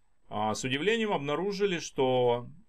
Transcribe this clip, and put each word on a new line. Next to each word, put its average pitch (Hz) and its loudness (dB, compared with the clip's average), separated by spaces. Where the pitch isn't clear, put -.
а, 107 -2
с - -6
удивлением 196 0
обнаружили, 175 -2
что 123 2